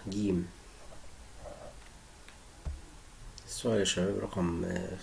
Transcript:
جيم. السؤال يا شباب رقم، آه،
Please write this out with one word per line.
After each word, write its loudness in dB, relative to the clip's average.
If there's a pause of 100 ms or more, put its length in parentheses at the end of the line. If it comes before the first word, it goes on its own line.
جيم. 4 (3000)
السؤال 4
يا 8
شباب 6
رقم، 4
آه، 0